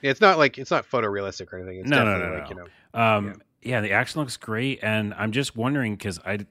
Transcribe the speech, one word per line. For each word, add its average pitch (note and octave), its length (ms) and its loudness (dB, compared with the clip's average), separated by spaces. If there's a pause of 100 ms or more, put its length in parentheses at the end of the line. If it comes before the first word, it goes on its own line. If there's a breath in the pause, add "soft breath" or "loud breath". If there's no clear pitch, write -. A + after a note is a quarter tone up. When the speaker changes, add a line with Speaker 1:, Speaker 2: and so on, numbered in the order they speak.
Speaker 1:
It's C#3 200 2
not, F#3+ 160 8
like, C#3+ 200 4
it's C3+ 140 -6
not D3+ 180 0
photorealistic G2+ 640 -2
or F2+ 80 -10
anything. F#2 200 -12
It's A2 100 -6
Speaker 2:
No, C3 160 4
no, G#2+ 60 2
Speaker 1:
definitely, F#2 160 -2
Speaker 2:
no, D#2+ 60 -4 (100)
Speaker 1:
like, C#2 120 -14
Speaker 2:
no. F2+ 80 -16
Speaker 1:
you - 60 -20 (240 soft breath)
know. A#2 80 0
Speaker 2:
Um, G#2+ 240 4
Speaker 1:
Yeah. G2+ 80 -8 (380)
Speaker 2:
yeah, A#2+ 100 0
the G#2 100 -2
action B2 300 0
looks C3 160 -6
great, A#2+ 460 -4
and G#2+ 320 -2
I'm G#2+ 160 -2
just C3+ 240 -2
wondering A#2 420 -2
'cause F2+ 280 -6
I, G2+ 260 -4